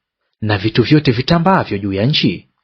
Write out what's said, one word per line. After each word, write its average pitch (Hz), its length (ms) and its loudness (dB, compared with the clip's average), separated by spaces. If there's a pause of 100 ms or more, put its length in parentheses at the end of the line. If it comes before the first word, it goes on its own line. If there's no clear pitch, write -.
(400)
na 107 180 -2
vitu 110 240 0
vyote 147 300 2
vitambaavyo 160 680 0
juu 101 140 -4
ya 98 140 0
nchi 127 420 -2 (160)